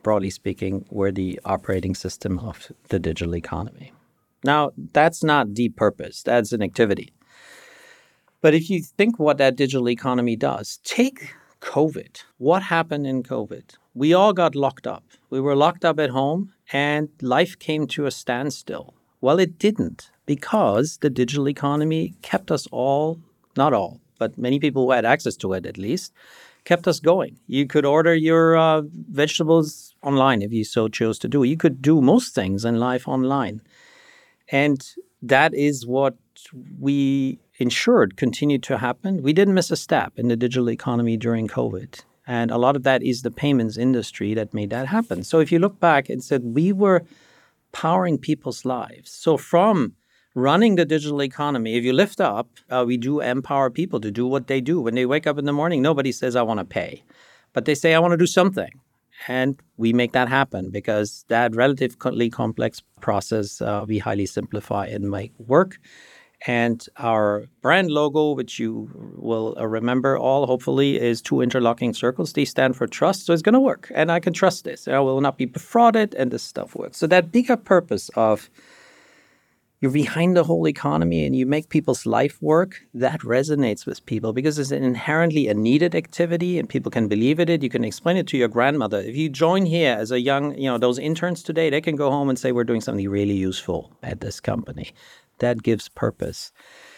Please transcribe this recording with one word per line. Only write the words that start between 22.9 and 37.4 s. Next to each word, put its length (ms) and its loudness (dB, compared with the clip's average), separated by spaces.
not 160 2
all, 300 -2
but 180 -4
many 220 0
people 240 0
who 80 2
had 140 2
access 320 0
to 160 -4
it 120 -4
at 120 -12
least, 340 -6
kept 200 0
us 140 0
going. 480 0
You 180 0
could 200 2
order 280 4
your, 440 4
uh, 240 4
vegetables 920 0
online 380 2
if 100 -6
you 140 -2
so 240 0
chose 300 -2
to 100 -4
do. 140 2
You 120 2
could 260 2
do 200 4
most 340 4
things 300 -2
in 120 0
life 300 -2
online. 540 -2
And 360 2
that 320 4
is 320 0
what 300 0
we 600 0